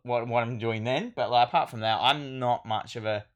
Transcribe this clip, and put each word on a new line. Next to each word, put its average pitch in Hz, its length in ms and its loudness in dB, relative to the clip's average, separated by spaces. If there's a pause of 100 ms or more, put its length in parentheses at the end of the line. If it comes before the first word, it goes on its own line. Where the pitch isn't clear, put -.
what, 120 240 0
what 120 160 2
I'm 117 160 -4
doing 113 260 -2
then. 160 320 -2
But, 117 140 0
like, 123 180 6
apart 156 220 0
from 113 100 -8
that, 110 220 2
I'm 135 360 0
not 120 280 0
much 110 300 -4
of 110 100 -6
a, 104 180 -2 (120)